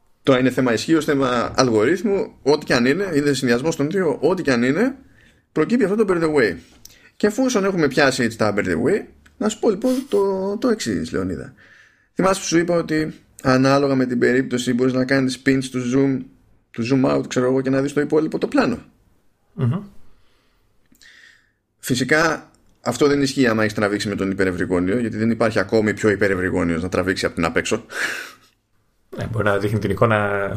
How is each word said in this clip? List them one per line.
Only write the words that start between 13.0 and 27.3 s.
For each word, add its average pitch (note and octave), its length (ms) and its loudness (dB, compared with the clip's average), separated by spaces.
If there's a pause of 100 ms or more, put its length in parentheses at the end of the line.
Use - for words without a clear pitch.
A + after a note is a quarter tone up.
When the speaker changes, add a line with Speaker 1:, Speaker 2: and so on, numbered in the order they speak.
Speaker 1:
ανάλογα C3+ 520 2
με C3 100 2
την B2 140 -2
περίπτωση B2 540 2
μπορείς B2+ 200 2
να B2+ 120 0
κάνεις C3 400 -2
pinch C3+ 180 2 (100)
to B2+ 220 -2
zoom, C3+ 240 2 (580)
to A#2+ 140 -4
zoom C#3 240 2
out, C3+ 120 -2
ξέρω B2+ 180 0
εγώ, C3 160 2
και C3 80 -4
να C3+ 120 2
δεις C#3 120 -4
το D3 80 0
υπόλοιπο D#3 360 0
το F#3 100 -2
πλάνο. F#3+ 300 0 (760)
Speaker 2:
Μμμ. C#3+ 260 -2 (2000)
Speaker 1:
Φυσικά D3+ 680 0 (320)
αυτό B2 260 0
δεν C#3+ 140 2
ισχύει C3+ 260 2
άμα A2 160 2
έχεις G#2+ 100 -2
τραβήξει G#2 360 -2
με G2+ 60 -4
τον F#2+ 160 -2
υπερευρυγόνιο, F#2 680 0
γιατί A2 180 -4
δεν A2+ 140 0
υπάρχει A2 280 0
ακόμη G#2+ 340 2
πιο G#2 160 0
υπερευρυγόνιος F#2 720 0
να F2+ 80 -6
τραβήξει F#2 360 -2
από E2+ 100 -4